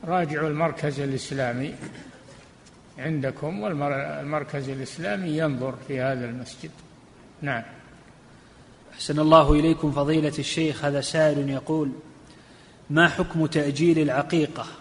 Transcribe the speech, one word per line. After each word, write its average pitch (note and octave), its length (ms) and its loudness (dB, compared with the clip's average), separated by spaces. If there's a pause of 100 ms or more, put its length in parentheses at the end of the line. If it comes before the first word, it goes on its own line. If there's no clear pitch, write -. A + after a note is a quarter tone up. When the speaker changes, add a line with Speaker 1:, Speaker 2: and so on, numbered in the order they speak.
Speaker 1:
راجعوا D#3+ 460 0
المركز D3 500 -2
الإسلامي C3+ 760 -4 (1200)
عندكم، D3 640 -4
والمركز C#3+ 1080 -4
الإسلامي E3 680 -6
ينظر C3 380 -2 (120)
في C3+ 140 -4
هذا C3 240 -2
المسجد. B2 460 -12 (720)
نعم. B2+ 220 -4 (1300)
Speaker 2:
أحسن D3+ 260 -4
الله D#3 340 8
إليكم D#3 380 4
فضيلة D3 480 2
الشيخ. D3 460 -2
هذا C#3+ 160 0
سائل D3 480 2
يقول: C#3 420 -2 (1000)
ما D#3+ 180 6
حكم E3 380 0
تأجيل D3+ 540 4
العقيقة؟ C#3+ 680 0 (160)